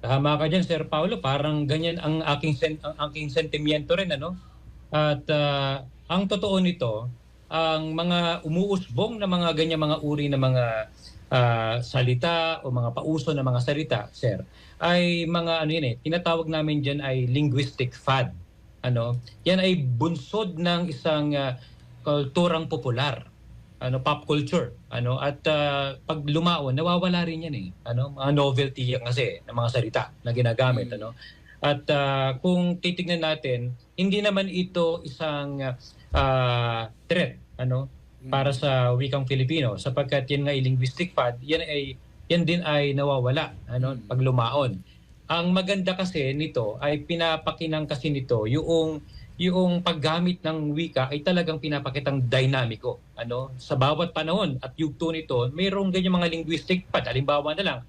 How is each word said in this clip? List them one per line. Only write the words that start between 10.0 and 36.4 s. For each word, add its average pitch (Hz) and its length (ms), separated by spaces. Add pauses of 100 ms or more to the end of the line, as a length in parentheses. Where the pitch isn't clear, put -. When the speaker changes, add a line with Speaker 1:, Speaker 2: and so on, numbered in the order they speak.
Speaker 1:
na 139 120
mga, 127 240 (640)
ah, 117 520
salita 151 840
o 135 80
mga 120 240
pauso 151 400
na 135 80
mga 127 160
salita, 143 400 (120)
sir, 104 280 (400)
ay 175 480
mga 170 320
ano 151 120
yun 160 140
eh, 113 140
tinatawag 165 480
namin 156 320
dyan 143 200
ay 131 280
linguistic 131 640
fad. 135 400 (480)
Ano? 120 400 (240)
Yan 185 160
ay 185 160
bunsod 156 800
ng 175 320
isang, 147 480
ah, 131 240 (440)
kulturang 156 640
popular, 131 600 (520)
ano, 127 200
pop 147 240
culture, 147 480 (160)
ano? 123 320
At, 143 260
ah, 143 540
pag 156 240
lumaon, 151 480
nawawala 175 520
rin 165 240
yan 143 100
eh. 92 100 (160)
Ano? 127 320
Mga 139 160
novelty 139 520 (120)
yan - 80
kasi 120 400
ng - 120
mga 117 160
salita 113 320 (200)
na 120 80
ginagamit, 117 560
Speaker 2:
Mm. 110 80
Speaker 1:
ano? 107 160 (480)
At, 143 320
ah, 135 480
kung 180 400
titignan 175 420
natin, 131 540 (200)
hindi 196 280
naman 196 240
ito 175 560
isang, 143 560 (520)
ah, 123 760 (180)